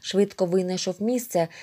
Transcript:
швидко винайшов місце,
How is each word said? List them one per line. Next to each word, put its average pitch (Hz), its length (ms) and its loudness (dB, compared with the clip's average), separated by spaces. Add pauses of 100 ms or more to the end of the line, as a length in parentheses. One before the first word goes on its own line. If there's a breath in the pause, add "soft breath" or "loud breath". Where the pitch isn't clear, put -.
швидко 196 440 2
винайшов 180 560 -2
місце, 220 460 0 (160 loud breath)